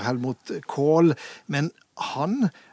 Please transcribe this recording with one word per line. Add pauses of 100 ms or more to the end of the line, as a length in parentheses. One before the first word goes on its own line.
Helmut
Kohl, (340)
men (280)
han (220)